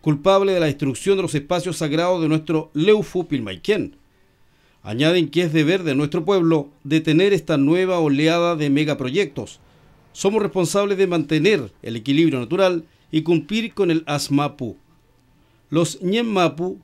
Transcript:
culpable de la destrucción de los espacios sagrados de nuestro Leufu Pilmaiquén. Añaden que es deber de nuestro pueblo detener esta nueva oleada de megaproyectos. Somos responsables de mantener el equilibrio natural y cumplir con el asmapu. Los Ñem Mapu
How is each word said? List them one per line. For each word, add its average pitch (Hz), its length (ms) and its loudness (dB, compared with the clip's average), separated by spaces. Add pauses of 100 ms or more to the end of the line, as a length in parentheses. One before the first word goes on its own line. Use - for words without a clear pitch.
culpable 190 500 2
de 180 80 2
la 160 60 2
destrucción 147 500 0
de 185 60 -2
los 165 120 -4
espacios 175 440 -4
sagrados 170 420 0
de 160 80 0
nuestro 156 460 -2
Leufu 180 520 2
Pilmaiquén. 117 720 -4 (840)
Añaden 156 480 0
que 175 120 0
es 165 100 -2
deber 165 300 2
de 147 140 -2
nuestro 151 280 -2
pueblo 165 440 2 (160)
detener 160 480 2
esta 160 240 0
nueva 175 420 2
oleada 160 560 2
de 147 160 -2
megaproyectos. 143 880 -2 (540)
Somos 208 280 0
responsables 196 560 0
de 190 120 2
mantener 160 640 0 (100)
el 113 140 -8
equilibrio 139 420 2
natural 170 460 0 (260)
y 156 120 0
cumplir 175 520 -2
con 190 160 0
el 160 160 0
asmapu. 143 680 -4 (920)
Los 165 320 -2
Ñem 226 260 -2
Mapu 180 560 -2